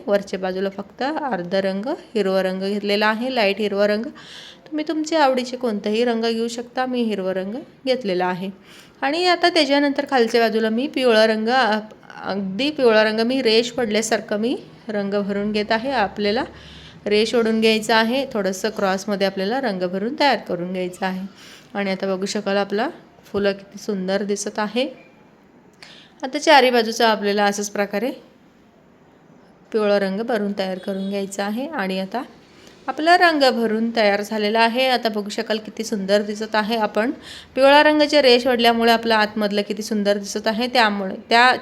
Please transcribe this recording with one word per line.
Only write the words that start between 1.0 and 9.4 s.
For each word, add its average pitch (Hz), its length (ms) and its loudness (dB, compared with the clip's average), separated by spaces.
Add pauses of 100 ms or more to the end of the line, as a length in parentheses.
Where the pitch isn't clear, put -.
अर्धा 202 580 -4
रंग, 196 240 -2 (300)
हिरवा 190 280 0
रंग 185 160 -4
घेतलेला 202 480 -2
आहे, 233 280 -2
लाईट 196 240 2
हिरवा 202 280 0
रंग. 208 160 0 (640)
तुम्ही 302 200 -6
तुमच्या 311 360 0
आवडीचे 247 340 0
कोणताही 214 480 0
रंग 226 200 0
घेऊ 233 220 -2
शकता. 240 380 -6
मी 254 160 -2
हिरवा 196 320 -2
रंग 190 200 -6 (320)
घेतलेला 202 400 0
आहे. 180 240 -4 (520)
आणि 311 240 0
आता 349 240 2